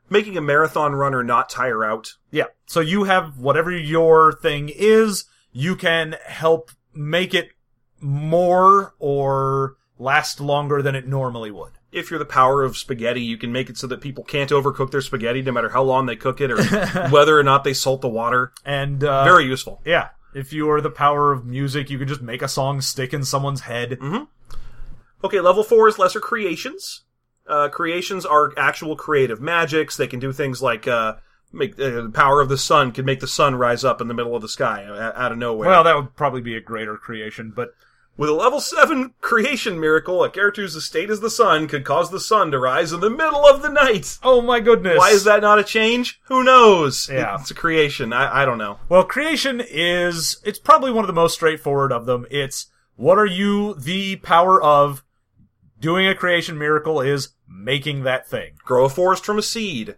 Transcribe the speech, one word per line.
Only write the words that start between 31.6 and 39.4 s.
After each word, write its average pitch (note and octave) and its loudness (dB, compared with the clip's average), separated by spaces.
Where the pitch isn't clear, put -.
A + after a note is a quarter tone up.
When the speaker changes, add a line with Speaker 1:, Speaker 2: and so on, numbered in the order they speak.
Speaker 1:
uh, B2 -4
the A2+ -10
power C#3+ 4
of C3+ 0
the C3 -2
sun C#3+ 2
can C3 -8
make C3 -2
the C3 -10
sun C#3+ 0
rise A#2+ 0
up B2 0
in A#2 -6
the A#2+ -8
middle A#2 -4
of A2+ -6
the A2 -12
sky, G#2+ -4
uh, G#2 -10
out B2 -4
of A#2 -10
nowhere. A#2 -2
Speaker 2:
Well, F3 8
that E3 4
would C#3 -8
probably C3 -4
be A#2 -10
a A2 -12
greater G#2+ -10
creation, A2 -14
but A#2+ -8
Speaker 1:
With D3 -2
a - 2
level A#3+ 2
seven C4 0
creation A3 -2